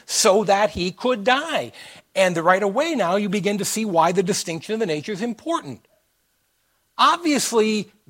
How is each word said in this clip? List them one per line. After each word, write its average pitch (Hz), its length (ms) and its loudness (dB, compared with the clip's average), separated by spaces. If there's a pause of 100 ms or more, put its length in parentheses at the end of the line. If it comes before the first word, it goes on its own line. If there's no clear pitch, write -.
so 208 380 2
that 196 260 2
he 180 220 -4
could 240 320 -4
die. 254 480 0 (420)
And 185 220 2
right 180 260 4
away 262 320 0
now 185 220 0
you 208 120 0
begin 196 300 0
to 196 60 -2
see 220 200 -4
why 170 280 2
the 190 100 2
distinction 180 520 -4
of 220 60 -4
the 226 60 -2
nature 156 260 -4
is 190 100 -6
important. 240 640 -6 (1080)
Obviously, 247 960 2 (200)